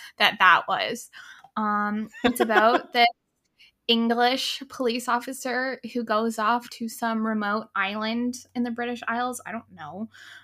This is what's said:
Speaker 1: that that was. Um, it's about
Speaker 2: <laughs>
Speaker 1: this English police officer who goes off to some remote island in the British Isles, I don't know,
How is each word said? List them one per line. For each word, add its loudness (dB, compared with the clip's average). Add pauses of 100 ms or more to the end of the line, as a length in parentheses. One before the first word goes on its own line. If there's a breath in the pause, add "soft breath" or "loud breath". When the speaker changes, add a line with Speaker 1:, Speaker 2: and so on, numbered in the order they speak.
(180 loud breath)
Speaker 1:
that 4
that 8
was. -2 (460 loud breath)
Um, -2 (120)
it's 0
about 4
Speaker 2:
<laughs> -
Speaker 1:
this 6 (800 soft breath)
English 2
police -4
officer -4 (140)
who -2
goes 0
off 0
to -8
some -2
remote -2
island -2 (200)
in -2
the -2
British -6
Isles, -4
I -10
don't -12
know, -12 (340 loud breath)